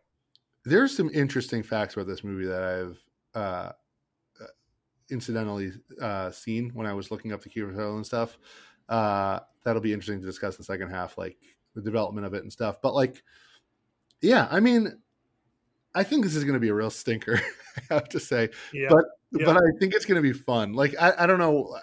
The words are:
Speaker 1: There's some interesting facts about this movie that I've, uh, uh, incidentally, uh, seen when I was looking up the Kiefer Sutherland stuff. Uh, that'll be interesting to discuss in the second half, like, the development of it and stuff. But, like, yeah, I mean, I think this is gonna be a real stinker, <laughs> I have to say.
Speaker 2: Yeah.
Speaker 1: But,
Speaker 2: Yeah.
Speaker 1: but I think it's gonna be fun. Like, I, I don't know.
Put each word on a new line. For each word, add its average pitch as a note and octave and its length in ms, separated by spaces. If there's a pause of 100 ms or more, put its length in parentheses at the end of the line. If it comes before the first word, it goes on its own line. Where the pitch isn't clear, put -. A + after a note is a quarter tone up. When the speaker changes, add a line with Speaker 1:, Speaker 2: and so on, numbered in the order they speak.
(640)
Speaker 1:
There's A#3+ 320
some E3 180
interesting C3+ 500
facts G#2+ 320
about F#2+ 120
this F#2 160
movie F#2+ 220
that F#2 180
I've, F#2 360 (360)
uh, F#2 360 (680)
uh, A2 60 (640)
incidentally, G#2+ 640 (260)
uh, G2 320
seen A#2 420
when A2+ 140
I G2+ 60
was G2 180
looking G#2+ 220
up G2+ 80
the - 80
Kiefer G#2 260
Sutherland G#2+ 300
stuff. A#2 320 (500)
Uh, G2+ 520 (240)
that'll A2+ 180
be G#2+ 100
interesting G#2 300
to F#2 40
discuss F#2+ 300
in - 40
the G2 40
second F#2 260
half, F2+ 280
like, F2+ 200 (360)
the A2 80
development G#2 440
of F#2+ 80
it G2 100
and G2+ 100
stuff. G#2+ 280
But, B2+ 120
like, B2+ 300 (1000)
yeah, F#3+ 280
I F3+ 120
mean, A#3 400 (920)
I F#3+ 100
think C4 200
this D#3+ 120
is D3 80
gonna C#3 160
be A2+ 100
a G#2 40
real G#2+ 160
stinker, A2+ 500 (220)
<laughs> - 280
I - 60
have - 140
to F#4 100
say. A#2 300 (240)
Speaker 2:
Yeah. C#3 160
Speaker 1:
But, D#3+ 160 (260)
Speaker 2:
Yeah. D#3 140
Speaker 1:
but E3 120
I E3+ 220
think F#3+ 160
it's A3 100
gonna F3+ 160
be C3 120
fun. A2+ 400
Like, C#3+ 260
I, E3+ 240
I - 20
don't F3+ 140
know. D3 440